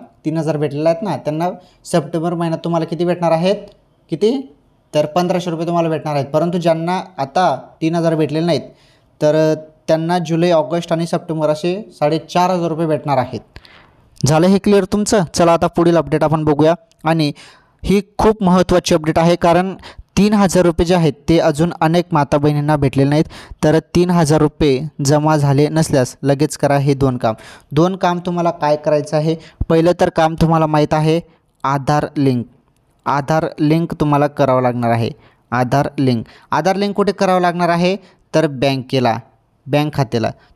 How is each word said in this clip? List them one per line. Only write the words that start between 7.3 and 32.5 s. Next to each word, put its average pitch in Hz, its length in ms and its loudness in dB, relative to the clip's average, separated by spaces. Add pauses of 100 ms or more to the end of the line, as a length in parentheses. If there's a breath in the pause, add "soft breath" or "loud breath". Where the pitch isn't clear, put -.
तीन 160 140 -2
हजार 165 200 0
भेटलेले 156 300 -2
नाहीत, 151 160 -2 (600 soft breath)
तर, 151 140 2
अ, 156 180 2 (340)
त्यांना 165 320 0
जुलै, 165 320 0
ऑगस्ट 165 420 0
आणि 165 120 -2
सप्टेंबर 160 440 -4
असे 180 500 -4
साडेचार 160 500 0
हजार 170 200 -2
रुपये 160 180 -4
भेटणार 147 300 -2
आहेत. 120 220 -4 (880 soft breath)
झालं 156 200 4
हे 196 100 4
क्लिअर 202 260 2
तुमचं? 208 400 0 (100)
चला 170 200 4
आता 170 140 2
पुढील 170 300 2
अपडेट 151 260 0
आपण 156 200 0
बघूया. 151 300 4 (300)
आणि 156 280 0 (540 loud breath)
ही 196 160 2 (160)
खूप 214 260 2
महत्त्वाची 180 520 2
अपडेट 156 240 0
आहे, 170 160 4
कारण 180 400 2 (420 loud breath)
तीन 208 160 4
हजार 180 320 4
रुपये 170 200 0
जे 180 100 2
आहेत 160 180 2 (160)
ते 160 100 4
अजून 151 420 0
अनेक 170 300 2
माता 151 260 2
बहिणींना 147 380 0
भेटलेले 139 340 0
नाहीत. 151 160 2 (380 loud breath)
तर 151 160 2
तीन 175 300 0
हजार 160 320 2
रुपये 147 400 0 (240)
जमा 151 320 2
झाले 143 320 2
नसल्यास 147 540 -2
लगेच 139 340 -2
करा 143 200 0
हे 139 160 0
दोन 131 240 0
काम. 113 160 -2 (380 loud breath)
दोन 175 240 2
काम 175 300 -2
तुम्हाला 175 260 -2
काय 151 240 0
करायचं 151 420 -2
आहे? 160 180 0 (340 loud breath)
पहिलं 165 300 4
तर 185 100 2
काम 160 320 0
तुम्हाला 160 240 2
माहीत 151 280 0
आहे, 156 280 0 (420 soft breath)
आधार 143 420 0 (120)
लिंक. 131 280 0 (600)